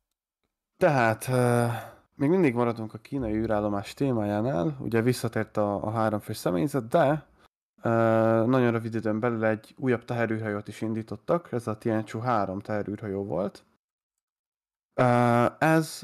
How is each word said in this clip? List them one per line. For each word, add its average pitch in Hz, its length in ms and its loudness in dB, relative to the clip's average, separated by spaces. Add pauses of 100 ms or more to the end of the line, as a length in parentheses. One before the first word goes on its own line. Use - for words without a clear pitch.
(760)
Tehát, 127 500 2
ö, 123 380 4 (500)
még 143 140 0
mindig 170 240 4
maradunk 113 400 -2
a 113 40 -14
kínai 117 360 -6
űrállomás 107 600 0
témájánál. 131 880 -2
Ugye 117 220 0
visszatért 117 560 -2
a, 101 280 0
a 110 60 -4
háromfős 110 460 -2
személyzet, 151 500 -2
de, 151 380 2 (560)
ö, - 80 -2 (580)
nagyon 127 240 4
rövid 113 240 -4
időn 107 240 -2
belül 113 260 -2
egy 110 320 -2
újabb 120 280 0
teherűrhajót 110 640 -4
is - 140 -12
indítottak, 113 720 -4
ez 120 160 -6
a 107 100 -4
Tianchu 110 420 -4
három 104 400 -2
teherűrhajó 101 640 -6
volt. 101 380 -6 (1400)
Ö, 120 460 4 (140)
ez 160 440 0